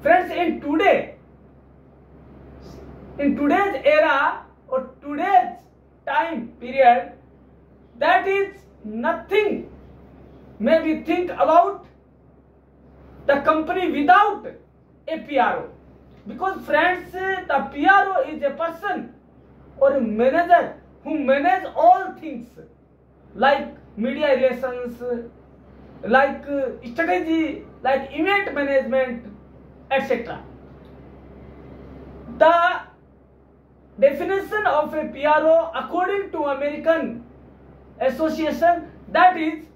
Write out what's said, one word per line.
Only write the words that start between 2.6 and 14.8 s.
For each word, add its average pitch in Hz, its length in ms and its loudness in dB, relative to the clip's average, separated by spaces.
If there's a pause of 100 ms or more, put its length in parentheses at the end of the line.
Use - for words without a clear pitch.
in 285 180 0
today's 349 480 0
era 302 640 2 (220)
or 262 220 -4 (120)
today's 349 560 0 (480)
time 302 440 -4 (100)
period, 247 540 4 (840)
that 349 300 2
is 392 280 -2 (280)
nothing 320 840 -4 (920)
may 311 220 2
we 320 220 -2
think 349 280 -2
about 349 540 2 (1400)
the 277 160 2
company 320 500 0
without 370 540 4 (640)